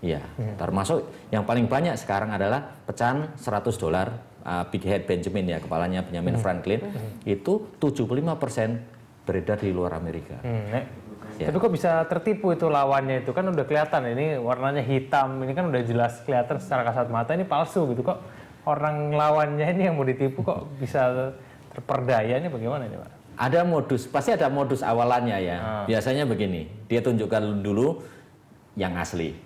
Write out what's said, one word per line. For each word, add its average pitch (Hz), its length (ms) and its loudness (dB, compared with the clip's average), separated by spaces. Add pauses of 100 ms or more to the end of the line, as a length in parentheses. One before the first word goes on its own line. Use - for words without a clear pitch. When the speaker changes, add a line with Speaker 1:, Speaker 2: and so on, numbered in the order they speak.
Speaker 1:
Iya, 80 160 0 (160)
Speaker 2:
Hmm. 107 240 -4
Speaker 1:
termasuk 95 480 0 (240)
yang 107 160 0
paling 120 160 4
banyak 139 320 2
sekarang 98 320 -2
adalah 104 320 0 (240)
pecahan 131 560 0
seratus 107 400 -2
dolar, 90 320 0 (320)
ah, 87 240 -2
Big - 160 -4
Head 95 240 0
Benjamin 92 400 0
ya, 82 100 -2
kepalanya 87 460 -2
Benjamin 87 320 -2
Speaker 2:
Hmm. 110 80 0
Speaker 1:
Franklin, 92 400 0
Speaker 3:
Hmm. 123 400 -10
Speaker 1:
itu 180 560 0
tujuh 143 240 2
puluh 120 160 0
lima 160 160 0
persen 117 480 -2 (400)
beredar 95 320 0
di 101 160 0
luar 90 240 0
Amerika. 82 480 -8
Speaker 2:
Hmm, 113 240 -2
nek. 117 160 -2 (520)
Speaker 1:
Ya. 156 160 -2
Speaker 2:
Tapi 165 60 2
kok 190 160 2
bisa 165 340 2
tertipu 190 460 0
itu 170 100 -2
lawannya 139 560 4
itu? 123 140 -4
Kan 185 160 0
udah 147 160 2
kelihatan, 151 420 2
ini 135 320 0
warnanya 127 400 0
hitam, 131 640 2
ini 131 100 -2
kan 175 160 0
udah 127 160 2
jelas 117 400 2
kelihatan 127 320 2
secara 131 240 0
kasat 117 320 0
mata 117 240 0
ini 185 80 0
palsu 160 480 0
gitu. 120 80 -2
Kok 160 180 0 (460)
orang 147 480 0
lawannya 151 560 4
ini 185 220 4
yang 156 80 0
mau 135 80 2
ditipu 131 340 0
kok 165 240 0 (140)
bisa 131 560 0 (400)
terperdaya, 127 680 2
ini 175 80 -4
bagaimana 123 400 -4
ini, 101 80 -10
Pak? - 140 -14 (260)
Speaker 1:
Ada 135 320 4
modus, 139 400 2
pasti 143 240 2
ada 170 160 4
modus 135 320 0
awalannya 120 560 2
ya. 90 220 0
Speaker 2:
Ah. 110 260 -4
Speaker 1:
Biasanya 113 400 2
begini, 95 460 -2 (180)
dia 117 160 2
tunjukkan 107 560 2
dulu 107 400 2 (720)
yang 92 220 -2
asli. 82 500 -4